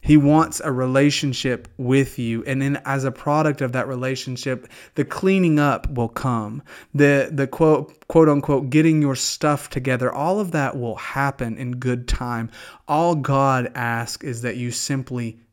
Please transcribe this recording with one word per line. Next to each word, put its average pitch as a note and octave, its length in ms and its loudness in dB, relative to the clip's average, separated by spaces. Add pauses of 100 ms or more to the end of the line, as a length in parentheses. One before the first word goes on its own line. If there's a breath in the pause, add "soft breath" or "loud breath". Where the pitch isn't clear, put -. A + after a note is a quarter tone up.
He D3+ 140 8
wants D3+ 460 4
a D3+ 80 -4
relationship C3 960 0 (100)
with C3 400 2
you. A2+ 280 -4
And C3+ 140 -2
then C#3 260 -2
as C3+ 180 -2
a C3+ 80 -2
product D3+ 500 0
of B2+ 120 -2
that B2+ 140 -2
relationship, C3 800 -6 (280 loud breath)
the C#3+ 100 0
cleaning F#3 540 2
up C#3+ 320 0
will A#2+ 180 -2
come. A#2 540 -4 (320 loud breath)
The, C#3+ 360 4
the C#3 140 -2
quote, D3+ 640 0
quote D#3+ 200 6
unquote, C#3+ 440 0
getting D#3 280 4
your C#3+ 160 0
stuff - 540 -2
together, B2+ 420 -2
all F3+ 280 -2
of F#3+ 140 -4
that C#3+ 220 -2
will A#2+ 200 -6
happen C3+ 600 -4
in B2 180 -8
good B2 340 -4
time. A#2 420 -4 (380 loud breath)
All D#3 260 2
God C3+ 640 0
asks A#2 480 -6
is A#2 180 -8
that A#2+ 160 -6
you A#2+ 140 -6
simply B2 680 -6 (140)